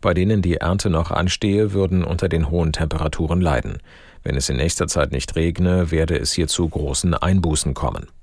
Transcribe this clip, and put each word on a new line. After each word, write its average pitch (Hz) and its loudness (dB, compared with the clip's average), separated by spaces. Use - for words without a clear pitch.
bei 92 2
denen 98 2
die 87 2
Ernte 98 0
noch 82 0
anstehe, 98 0
würden 92 2
unter 87 -2
den 82 0
hohen 80 0
Temperaturen 78 -2
leiden. 60 0
Wenn 65 -2
es 67 -2
in 69 -2
nächster 71 0
Zeit 71 0
nicht - -4
regne, 87 2
werde 80 2
es - -2
hier 80 0
zu 87 0
großen 73 -2
Einbußen 85 0
kommen. - -6